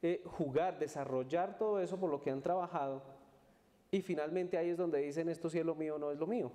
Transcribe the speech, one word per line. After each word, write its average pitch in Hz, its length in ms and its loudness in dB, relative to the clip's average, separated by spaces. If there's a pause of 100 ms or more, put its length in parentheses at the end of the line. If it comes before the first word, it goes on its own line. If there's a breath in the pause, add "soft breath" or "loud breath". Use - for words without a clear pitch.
eh, 170 220 2
jugar, 170 560 0
desarrollar 143 760 0
todo 214 240 2
eso 180 160 -2
por 180 140 2
lo 143 100 0
que 147 100 -2
han 135 120 -2
trabajado 170 600 0 (880 soft breath)
y 196 100 2
finalmente 175 560 0
ahí 175 120 2
es 170 60 0
donde 170 220 2
dicen, 147 300 0
"Esto 165 200 -2
sí 165 120 0
es 160 40 2
lo 165 120 2
mío 156 180 -2
o 151 40 -2
no 147 120 0
es 147 80 -2
lo 160 80 0
mío" 196 280 0